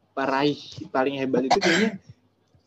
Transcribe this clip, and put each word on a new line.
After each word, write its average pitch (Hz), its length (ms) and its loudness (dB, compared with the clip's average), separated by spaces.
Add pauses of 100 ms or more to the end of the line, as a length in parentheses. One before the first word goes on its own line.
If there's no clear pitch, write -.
(160)
peraih 139 420 0 (340)
paling 139 280 0
hebat 131 280 0
itu 160 120 4
kayaknya 196 320 2 (760)